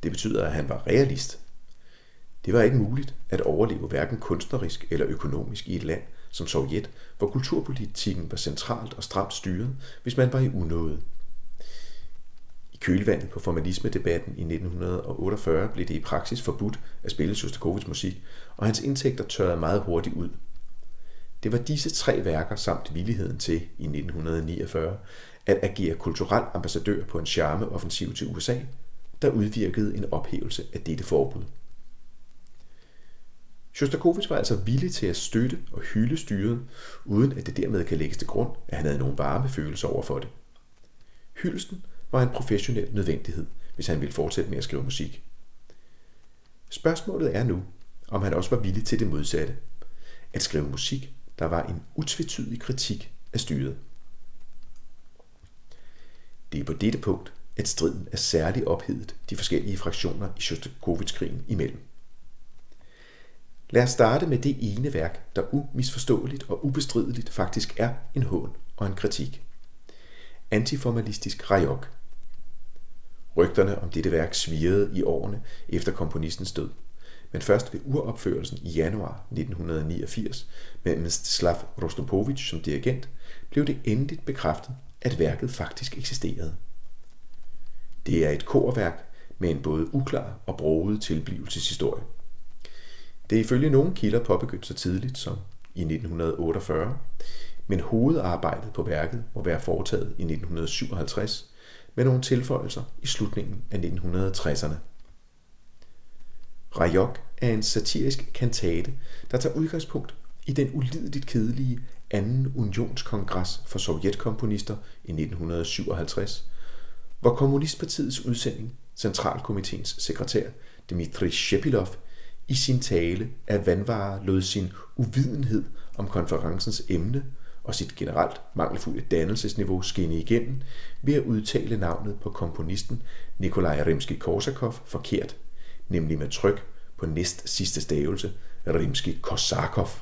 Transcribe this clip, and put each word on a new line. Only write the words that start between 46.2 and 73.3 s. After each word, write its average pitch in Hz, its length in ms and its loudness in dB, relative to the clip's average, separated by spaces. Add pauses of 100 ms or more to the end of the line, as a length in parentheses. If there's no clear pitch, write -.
Spørgsmålet 165 680 0
er 113 80 2
nu, 90 180 2 (460)
om 98 140 0
han 95 120 2
også 87 160 2
var 101 120 4
villig 95 220 4
til - 140 4
det - 80 4
modsatte. 73 500 2 (760)
At - 100 -2
skrive 73 260 0
musik, 69 460 -2 (240)
der 80 80 0
var 85 160 2
en - 200 -4 (120)
utvetydig - 640 -4
kritik - 520 -4 (200)
af - 80 0
styret. 67 360 -2 (2750)
Det 73 80 -4
er - 40 -4
på 78 80 -2
dette 104 260 2
punkt, - 340 -2 (240)
at - 120 0
striden 90 440 0
er - 40 -4
særlig 85 520 2
ophedet - 480 -2 (140)
de - 60 0
forskellige - 400 2
fraktioner 92 600 0
i - 40 -4
Sjostakovitj-krigen - 1080 -2
imellem. 82 320 0 (1900)
Lad 123 120 8
os 123 80 6
starte 127 360 6
med 135 120 4
det 135 220 2
ene 113 340 0
værk, - 420 -2
der - 180 0
umisforståeligt 131 960 0
og - 160 -2
ubestrideligt 123 640 0
faktisk - 500 0
er 123 140 4 (200)
en 135 80 2
hån 87 340 2 (200)
og 104 100 2
en 98 80 2
kritik. - 480 0 (1080)
Antiformalistisk 107 1000 0
Rajok. 71 400 4 (1500)